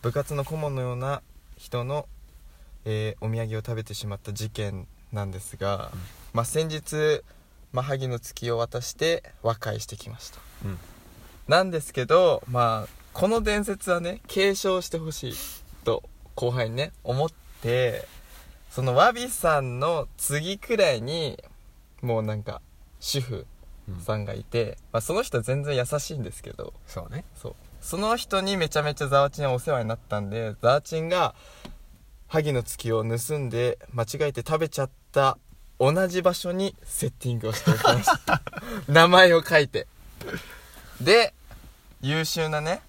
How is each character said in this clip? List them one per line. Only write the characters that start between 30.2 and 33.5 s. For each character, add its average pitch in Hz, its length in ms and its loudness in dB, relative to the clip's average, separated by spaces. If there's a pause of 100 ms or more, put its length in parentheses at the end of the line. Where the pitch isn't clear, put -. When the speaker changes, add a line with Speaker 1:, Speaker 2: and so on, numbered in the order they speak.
Speaker 1:
で、 110 320 -4
ザ 117 100 6
ワ 143 100 4
チ 160 180 -6
ン 160 80 -4
が 165 260 2 (960)
萩 151 240 0
の 127 100 0
月 - 300 -6
を 110 140 0
盗 120 340 -4
ん 131 100 -4
で 120 300 0 (140)